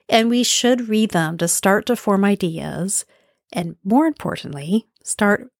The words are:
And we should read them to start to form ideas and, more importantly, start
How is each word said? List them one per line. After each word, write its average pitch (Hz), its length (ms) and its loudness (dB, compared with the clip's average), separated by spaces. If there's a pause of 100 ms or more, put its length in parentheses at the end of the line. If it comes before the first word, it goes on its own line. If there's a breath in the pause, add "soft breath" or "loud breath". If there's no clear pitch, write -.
And 226 200 4
we 240 140 2
should 240 460 2
read 214 240 2
them 165 260 0
to 170 80 -2
start 196 400 0
to 240 80 0
form 196 300 2
ideas 165 800 -2 (480)
and, 170 320 -6
more 254 220 4
importantly, 175 840 -4 (160)
start - 560 0